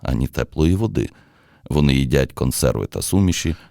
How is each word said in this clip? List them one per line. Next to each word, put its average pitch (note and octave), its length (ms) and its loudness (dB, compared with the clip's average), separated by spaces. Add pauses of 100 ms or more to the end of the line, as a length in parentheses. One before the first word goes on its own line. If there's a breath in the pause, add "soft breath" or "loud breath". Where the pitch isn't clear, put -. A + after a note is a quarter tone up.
ані C2 260 -2
теплої D#2+ 480 0
води. G#2 340 -2 (600 soft breath)
Вони C#2+ 240 4
їдять C2+ 400 2
консерви B1+ 520 -2
та - 160 -8
суміші. F2+ 540 0 (160 loud breath)